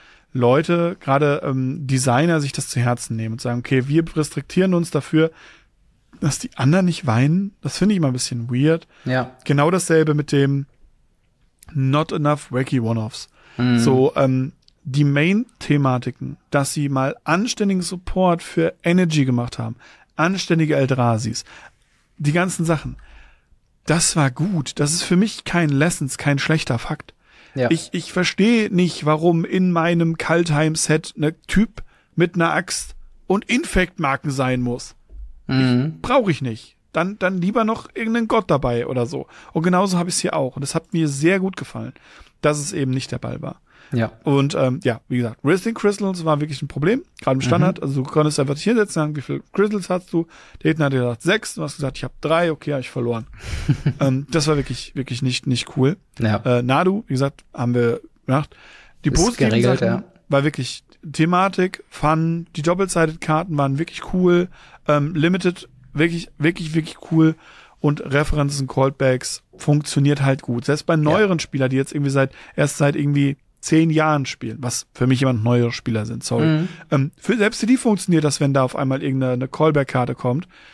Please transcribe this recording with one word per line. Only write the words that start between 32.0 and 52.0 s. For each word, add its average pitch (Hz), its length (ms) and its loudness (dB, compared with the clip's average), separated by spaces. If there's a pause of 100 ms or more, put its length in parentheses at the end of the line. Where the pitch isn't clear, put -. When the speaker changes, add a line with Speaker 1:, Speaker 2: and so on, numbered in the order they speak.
Speaker 1:
mit 170 200 2
einer 165 180 2
Axt - 420 -6 (320)
und 196 180 0
Infect-Marken 175 840 -2
sein 127 300 0
muss. 123 340 -6 (520)
Speaker 2:
Mhm. 131 480 2
Speaker 1:
Ich, - 60 -18
brauch 247 280 2
ich 151 120 0
nicht. 117 340 -8 (160)
Dann, 185 280 -2
dann 190 200 0
lieber 220 260 0
noch 220 280 -4
irgendeinen 226 340 -2
Gott 220 220 0
dabei 123 380 0
oder 123 180 -2
so. 135 220 -8 (260)
Und 160 100 0
genauso 180 340 2
hab 175 100 -2
ich's 175 120 -4
hier - 160 -2
auch. 135 200 -4
Und 139 80 -8
es 135 120 -6
hat - 180 -4
mir 160 140 2
sehr 156 320 2
gut 190 160 -2
gefallen, 117 380 -12 (480)
dass 151 180 2
es 151 140 -8
eben 139 180 -2
nicht 127 200 -4
der 123 80 -6
Fall - 220 -8
war. - 200 -12 (300)
Speaker 2:
Ja. 113 200 0 (120)
Speaker 1:
Und, 139 320 2
ähm, 127 280 0
ja, 117 240 -2
wie 127 100 -2
gesagt, 117 260 -4
Writhing 185 300 0
Crystals 202 520 -2
war 151 160 0
wirklich 151 200 -6
ein 143 60 -6
Problem, 170 340 0 (200)
gerade 135 140 0
im 131 60 0
Standard. 143 360 2
Speaker 2:
Mhm. - 60 -8
Speaker 1:
Also 139 200 -2
du 135 60 -8
konntest 151 300 2
einfach 139 160 0
dich 147 80 -12
hinsetzen, 214 300 2
sagen, 151 220 -2
„Wie 147 60 -6
viel 143 200 -6 (120)
Crystals 208 360 0
hast 180 240 -4
du?“ 165 140 0 (360)
Der 156 80 4
Gegner 156 140 0
hat 139 80 0
gesagt, 123 300 -2
„Sechs.“ 208 320 -2
Du 156 80 -6
hast 147 140 -8
gesagt, 135 200 -6
„Ich - 60 -10